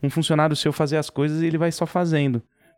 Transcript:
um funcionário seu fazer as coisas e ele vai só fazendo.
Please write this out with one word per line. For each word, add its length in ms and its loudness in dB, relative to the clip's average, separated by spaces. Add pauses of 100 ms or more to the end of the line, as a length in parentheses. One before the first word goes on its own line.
um 80 0
funcionário 460 2
seu 180 0
fazer 240 0
as 140 -4
coisas 320 -2
e 40 2
ele 120 0
vai 140 0
só 140 -4
fazendo. 540 0 (380)